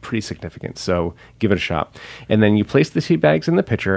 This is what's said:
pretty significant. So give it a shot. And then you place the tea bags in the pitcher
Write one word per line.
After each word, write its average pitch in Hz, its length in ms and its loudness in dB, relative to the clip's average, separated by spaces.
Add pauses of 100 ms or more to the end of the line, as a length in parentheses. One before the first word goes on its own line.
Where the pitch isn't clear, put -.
pretty 107 220 -6
significant. - 560 -12
So 87 360 -2 (260)
give 107 120 2
it 98 40 4
a 87 40 -4
shot. - 340 -4 (360)
And 110 120 4
then 104 140 6
you 104 80 2
place 143 240 2
the 165 140 -2
tea 170 140 2
bags 156 320 2
in 165 80 2
the 190 80 2
pitcher 95 320 -2